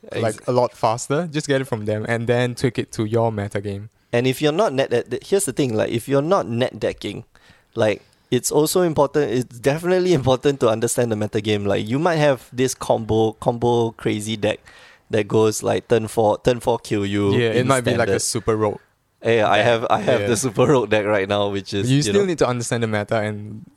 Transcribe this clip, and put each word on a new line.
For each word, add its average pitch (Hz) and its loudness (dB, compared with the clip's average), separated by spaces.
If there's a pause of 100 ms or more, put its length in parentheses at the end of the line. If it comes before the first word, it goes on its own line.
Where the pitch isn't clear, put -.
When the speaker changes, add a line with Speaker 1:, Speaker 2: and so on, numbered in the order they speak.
(120)
Speaker 1:
like, 110 -2
Speaker 2:
Ex- - -10
Speaker 1:
a 127 0
lot 123 2
faster, 135 -2
just 147 -6
get 135 2
it 131 -4
from 107 -6
them 107 -2
and 117 -2
then 120 0
tweak 123 -2
it - -6
to 113 -4
your 113 0
meta 101 -6
game. 101 -10 (220)
Speaker 2:
And 123 2
if 131 -2
you're 151 2
not 190 0
net, - 0
net, 120 -4
here's 196 0
the 131 -4
thing, 127 0
like, 104 0
if 117 -4
you're 139 2
not 165 0
net 117 -2
decking, 101 -6 (500)
like, 110 0 (280)
it's 123 0
also 156 2
important, 147 0
it's 120 -4
definitely 175 0
important 135 2
to 123 4
understand 117 0
the 107 0
meta 107 -2
game. 104 -2
Like, 101 0
you 120 -2
might 165 0
have 147 0
this 127 0
combo, 110 0
combo 120 0
crazy 110 -4
deck 104 -2 (500)
that 110 0
goes, 110 2
like, 104 -2
turn 110 2
four, 104 2
turn 123 0
four 117 0
kill 104 -2
you 101 0
Speaker 1:
Yeah, 120 2
it 110 0
Speaker 2:
in 127 2
Speaker 1:
might 131 2
be, 110 0
like, 113 0
a 98 0
Speaker 2:
standard. - -4
Speaker 1:
super 110 -2
rogue 107 -2 (440)
Speaker 2:
Yeah, 113 4
I 101 4
Speaker 1:
deck. 107 4
Speaker 2:
have, 117 2
I - 2
have 117 2
Speaker 1:
Yeah. 101 -2
Speaker 2:
the 117 2
super 123 2
rogue 120 2
deck 107 2
right 101 0
now, 101 0
which 98 -6
is, 101 0
Speaker 1:
You 135 4
Speaker 2:
you 147 2
Speaker 1:
still - 0
Speaker 2:
know 202 4
Speaker 1:
need 175 -2
to - 2
understand 120 -2
the 113 -2
meta 107 -2
and 107 -8 (120)